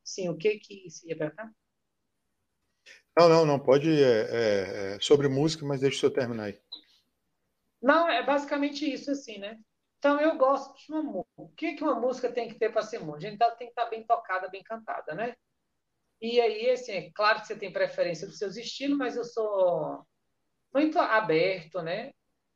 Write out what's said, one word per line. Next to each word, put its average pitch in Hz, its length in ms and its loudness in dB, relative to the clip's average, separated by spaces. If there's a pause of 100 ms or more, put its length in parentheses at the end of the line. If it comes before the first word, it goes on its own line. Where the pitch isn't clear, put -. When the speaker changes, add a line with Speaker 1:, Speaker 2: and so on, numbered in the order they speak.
Speaker 1:
Sim, 185 260 -6
o 160 80 -6
que 214 200 0
que 196 320 -20
você 165 200 -18
ia 156 80 -8
perguntar? 180 340 -8 (1700)
Speaker 2:
Não, 170 120 10
não, 165 160 8
não, 143 140 4
pode, 143 320 6
é, 147 120 6
é, 107 920 2
é, 104 40 -12
sobre 143 280 4
música, 147 380 0
mas 139 160 -4
deixa 135 160 0
o - 20 -8
senhor 135 120 2
terminar 120 340 -4
aí. 101 160 -10 (1200)
Speaker 1:
Não, 320 280 4
é 254 140 -2
basicamente 285 680 -2
isso, 247 200 -8
assim, 226 260 -8
né? 208 220 -14 (400)
Então, 285 200 2
eu 311 180 2
gosto 269 380 2
de - 160 -20
uma 311 120 -4
música. 196 340 -8
O 160 120 -18
que 330 240 -8
que - 100 -10
uma 294 160 0
música 247 320 -2
tem 233 160 -4
que 220 80 -16
ter 220 160 0
pra 214 100 0
ser - 180 -8
música? 151 280 -10
A - 20 -10
gente 208 100 -10
tá, 233 120 4
tem 240 160 -12
que 233 80 -20
tá 233 120 -4
bem 220 180 -10
tocada, 190 440 -2
bem 190 140 -16
cantada, - 500 -10
né? 233 220 -6 (840)
E 233 180 2
aí, 226 300 2
assim, 247 220 -2
é 180 200 -8
claro 214 300 2
que - 60 -16
você 214 80 -10
tem 185 180 -10
preferência 180 540 -2
dos - 100 -18
seus 196 180 -6
estilos, 277 400 -4
mas 247 220 -4
eu 233 60 -4
sou 180 800 -2 (680)
muito 311 260 2
aberto, 190 840 0
né, 202 320 -8 (420)